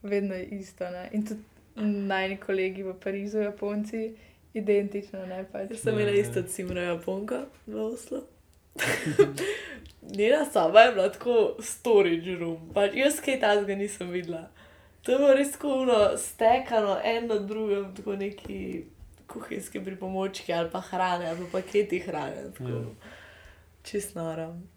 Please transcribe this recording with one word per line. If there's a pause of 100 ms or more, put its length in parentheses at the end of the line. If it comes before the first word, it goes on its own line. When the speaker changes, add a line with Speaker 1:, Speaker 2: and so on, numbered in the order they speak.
Speaker 1:
Vedno
je
isto,
ne.
In
tudi (360)
najini
kolegi
v
Parizu,
Japonci, (420)
identično,
ne,
pač.
Speaker 2:
Jaz
sem
imela
Speaker 3:
Ja,
ja.
Speaker 2:
isto
cimro
Japonko (260)
v
Oslu. (560)
<laughs> (1000)
Njena
soba
je
bila
tako (220)
storage
room,
pač
jaz
kaj
takega
nisem
videla. (560)
To
je
bilo
res
tako
ono (160)
stekano,
en
na
drugem,
tako
neki (400)
kuhinjski
pripomočki
ali
pa
hrane,
ali
pa
paketi
hrane,
tako.
Speaker 3:
Ja. (1000)
Speaker 2:
Čisto
noro. (260)